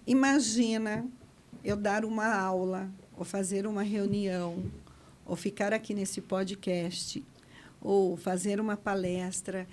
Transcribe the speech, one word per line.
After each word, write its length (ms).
Imagina 1000
eu 100
dar 300
uma 300
aula, 560
ou 80
fazer 420
uma 160
reunião, 800
ou 100
ficar 380
aqui 220
nesse 260
podcast, 1040
ou 340
fazer 460
uma 160
palestra 960